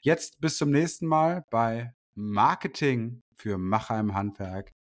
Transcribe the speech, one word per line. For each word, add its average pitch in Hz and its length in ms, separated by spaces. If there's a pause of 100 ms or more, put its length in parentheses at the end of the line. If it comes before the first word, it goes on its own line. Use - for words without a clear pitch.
Jetzt - 380
bis 156 180
zum 147 140
nächsten 165 360
Mal 160 420
bei 117 440 (200)
Marketing 117 1080 (120)
für 101 220
Macher 107 420
im 104 140
Handwerk. 98 580 (120)